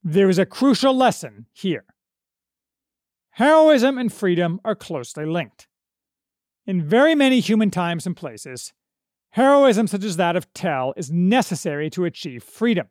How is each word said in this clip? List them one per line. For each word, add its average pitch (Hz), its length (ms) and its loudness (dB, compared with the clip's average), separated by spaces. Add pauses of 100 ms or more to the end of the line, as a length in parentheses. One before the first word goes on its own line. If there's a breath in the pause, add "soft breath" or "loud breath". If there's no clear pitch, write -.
There 190 240 2
is 185 120 2
a 185 60 2
crucial 262 480 0
lesson 151 600 -2
here. 151 320 -6 (1500)
Heroism 285 680 4
and 247 140 -4
freedom 175 540 -2
are 214 100 -2
closely 151 500 -10
linked. 160 420 -8 (960)
In 180 180 -2
very 262 320 4
many 262 240 2
human 214 320 0
times 170 340 -4
and 175 120 -8
places, 127 560 -14 (580)
heroism 262 560 4
such 196 160 -6
as 185 140 -6
that 175 180 0
of - 180 -6
Tell 135 440 -4
is 139 140 -10
necessary 170 800 -2
to 180 140 -4
achieve 131 380 -10
freedom. 214 480 -2